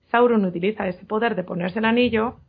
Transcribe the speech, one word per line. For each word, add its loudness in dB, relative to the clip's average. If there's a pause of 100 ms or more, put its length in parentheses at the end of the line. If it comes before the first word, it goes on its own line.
(100)
Sauron 4
utiliza -2
ese -10
poder -2
de -6
ponerse -6
el -2
anillo 0 (120)